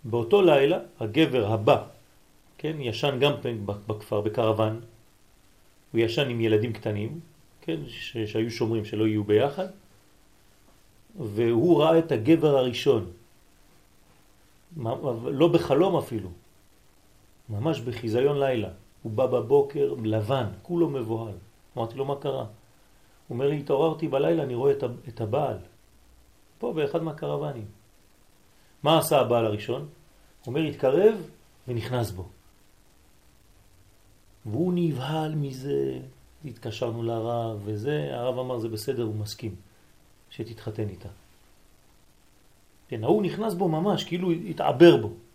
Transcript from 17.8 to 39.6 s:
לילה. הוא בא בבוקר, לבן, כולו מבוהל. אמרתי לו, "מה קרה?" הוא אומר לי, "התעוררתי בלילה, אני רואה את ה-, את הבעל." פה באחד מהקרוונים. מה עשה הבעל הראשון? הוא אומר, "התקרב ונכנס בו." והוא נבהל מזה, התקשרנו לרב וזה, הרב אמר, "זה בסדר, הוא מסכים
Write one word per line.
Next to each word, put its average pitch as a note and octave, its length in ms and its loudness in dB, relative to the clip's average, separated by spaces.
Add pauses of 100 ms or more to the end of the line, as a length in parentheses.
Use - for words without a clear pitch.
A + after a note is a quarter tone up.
לילה. B2+ 300 0 (340)
הוא A2+ 80 -8
בא B2 140 2
בבוקר, C#3 680 2 (100)
לבן, A2 420 0 (160)
כולו E3+ 280 0
מבוהל. A2+ 440 -6 (440)
אמרתי A2+ 180 -6
לו, C#3 100 -4
"מה C#3+ 100 -4
קרה?" C3+ 240 -6
הוא A#2 80 -6 (840)
אומר B2 180 -2
לי, D3+ 100 0
"התעוררתי D3+ 500 0
בלילה, D3+ 360 0
אני B2 120 -6
רואה C#3 160 2
את C#3 120 0
ה-, B2 40 -2 (200)
את A#2 140 -10
הבעל." A2+ 360 -2 (1000)
פה A#3+ 140 -4
באחד D#3+ 300 -2
מהקרוונים. D3 640 -6 (1160)
מה D#3 160 6
עשה D3+ 200 4
הבעל A#2 260 2
הראשון? A2+ 360 -4
הוא D3+ 60 -12 (600)
אומר, C3+ 140 -2
"התקרב D#3 540 4 (520)
ונכנס A#2 440 -4
בו." F2+ 140 -12 (2250)
והוא D3+ 300 -2
נבהל D#3 600 -2
מזה, C3+ 640 -4 (460)
התקשרנו A2+ 580 -8
לרב A2+ 600 -4
וזה, C#3 480 -4
הרב B2 280 -4
אמר, B2+ 200 -6
"זה A2+ 100 -6
בסדר, A#2 340 -4
הוא G#2+ 120 -4
מסכים G#2+ 400 -8 (760)